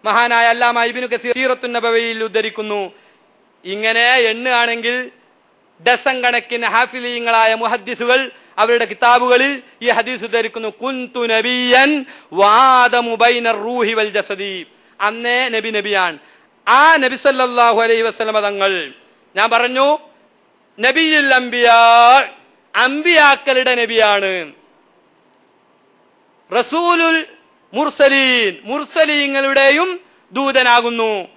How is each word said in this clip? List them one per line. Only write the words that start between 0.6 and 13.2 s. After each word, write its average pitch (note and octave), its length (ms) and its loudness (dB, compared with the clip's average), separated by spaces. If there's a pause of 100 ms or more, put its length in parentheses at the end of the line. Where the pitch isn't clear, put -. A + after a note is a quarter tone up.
ഇബ്നു A#3+ 220 -6
കസീർ A#3 280 -6
സീറത്തുൻ B3+ 380 -4
നബവിയിൽ A#3 520 -4
ഉദ്ധരിക്കുന്നു. G#3+ 680 -6 (720)
ഇങ്ങനെ A3+ 500 0
എണ്ണുകയാണെങ്കിൽ A#3+ 960 -2 (760)
ഡസൻ B3+ 340 0
കണക്കിന് A#3+ 440 -2
ഹാഫിലീങ്ങളായ A#3 880 0
മുഹദ്ദിസുകൾ A#3+ 760 -4 (280)
അവരുടെ A#3 260 2
കിതാബുകളിൽ B3 800 0 (200)
ഈ A#3+ 80 0
ഹദീസ് A3+ 340 -4
ഉദ്ധരിക്കുന്നു. A3 440 -4
കുന്തു B3 580 -8
നബിയൻ B3 800 0 (280)
വആദമു A#3+ 840 4
ബൈന A#3 360 0